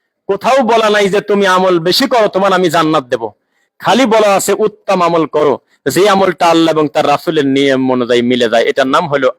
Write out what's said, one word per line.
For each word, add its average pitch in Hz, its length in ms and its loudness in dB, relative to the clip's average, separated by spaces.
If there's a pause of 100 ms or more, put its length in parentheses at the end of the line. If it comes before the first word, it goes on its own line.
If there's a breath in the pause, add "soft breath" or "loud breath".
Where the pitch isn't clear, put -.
(280)
কোথাও 233 360 0
বলা 220 260 0
নাই 202 200 0
যে 202 120 0
তুমি 202 260 0
আমল 185 320 2
বেশি 180 280 -2
করো 226 200 0
তোমার 190 260 -2
আমি 180 160 0
জান্নাত 156 340 0
দেব, 117 260 -6 (500)
খালি 226 260 0
বলা 214 300 2
আছে 196 180 -2
উত্তম 202 480 -4
আমল 170 240 0
করো, 147 340 -2 (260)
যে 170 240 0
আমলটা 190 360 0
আল্লাহ 165 280 2
এবং 151 140 0
তার 143 200 -2
রাসূলের 143 400 -2
নিয়ম 135 440 0
অনুযায়ী 123 300 0
মিলে 120 280 0
যায়, 117 140 2
এটার 135 240 -2
নাম 156 200 -2
হলো 135 320 0